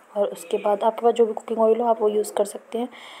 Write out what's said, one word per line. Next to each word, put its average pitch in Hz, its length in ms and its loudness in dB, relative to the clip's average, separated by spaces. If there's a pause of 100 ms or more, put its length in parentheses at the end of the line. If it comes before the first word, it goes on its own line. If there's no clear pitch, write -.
(160)
और 202 100 2
उसके - 320 -6
बाद 208 260 0
आपके 220 200 0
पास 233 100 4
जो 233 120 4
भी 214 60 -4
cooking 220 280 -6
oil 220 200 4
हो 240 60 -2
आप 226 160 0
वो 214 60 2
यूज़ 208 260 -2
कर 208 100 0
सकते - 340 -10
हैं। 240 100 -4 (320)